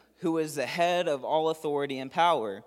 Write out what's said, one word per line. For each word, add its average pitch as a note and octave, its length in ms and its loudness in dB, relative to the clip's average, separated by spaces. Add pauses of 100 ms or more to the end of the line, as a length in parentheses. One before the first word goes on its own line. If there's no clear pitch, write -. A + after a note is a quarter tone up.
(180)
who E3 200 0
is D#3 180 -2
the - 120 -2
head F3 420 2
of C3 160 -2
all D#3 240 2
authority C#3+ 500 -2
and C3 100 -8
power. B2+ 580 2